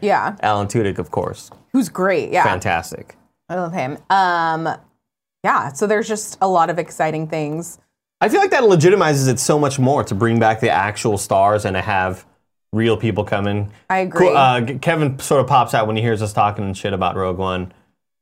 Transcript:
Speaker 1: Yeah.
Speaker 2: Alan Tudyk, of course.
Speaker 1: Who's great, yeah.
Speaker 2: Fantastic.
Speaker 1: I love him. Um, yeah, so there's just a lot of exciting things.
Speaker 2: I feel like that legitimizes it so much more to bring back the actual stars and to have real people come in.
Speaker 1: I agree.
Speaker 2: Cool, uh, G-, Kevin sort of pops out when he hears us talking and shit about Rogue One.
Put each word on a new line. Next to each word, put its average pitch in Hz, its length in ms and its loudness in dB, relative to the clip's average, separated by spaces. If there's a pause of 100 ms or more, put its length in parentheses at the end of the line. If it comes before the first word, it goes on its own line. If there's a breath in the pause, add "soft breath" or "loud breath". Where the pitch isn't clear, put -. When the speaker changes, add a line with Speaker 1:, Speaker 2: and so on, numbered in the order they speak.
Speaker 1:
Yeah. 180 400 0
Speaker 2:
Alan 104 240 0
Tudyk, 101 320 -2
of 90 140 -10
course. - 360 -6 (240)
Speaker 1:
Who's 240 160 0
great, 180 440 -2
yeah. 180 100 2
Speaker 2:
Fantastic. 92 760 -4 (320)
Speaker 1:
I 165 60 -8
love 175 180 -6
him. 147 240 -6 (140)
Um, 165 580 2 (760)
yeah, 180 280 -2
so - 140 -2
there's 214 220 -2
just 208 320 -8
a 196 80 2
lot 170 220 2
of 170 100 -2
exciting 160 480 -4
things. 156 500 -6 (420)
Speaker 2:
I 202 80 2
feel 330 120 4
like 392 100 2
that 285 140 2
legitimizes 165 640 4
it 123 100 0
so 151 220 0
much 139 180 0
more 131 260 2
to 104 100 -6
bring 113 260 2
back 110 180 4
the 117 120 0
actual 101 480 0
stars 101 460 2
and 98 120 -2
to 92 60 -2
have 95 420 -2 (480)
real 110 240 2
people 104 260 -2
come 101 240 -2
in. 104 240 -4 (180 soft breath)
Speaker 1:
I 190 100 0
agree. 185 280 2
Speaker 2:
Cool, 147 100 4
uh, 127 260 4
G-, 123 160 -6
Kevin 151 420 0
sort 143 200 2
of 127 60 0
pops 131 260 2
out 113 140 2
when 110 80 -2
he 110 80 0
hears 113 180 0
us 104 120 -4
talking 104 320 0
and 98 120 -6
shit 101 180 -4
about 90 200 -2
Rogue 92 240 -4
One. 92 340 -4 (500)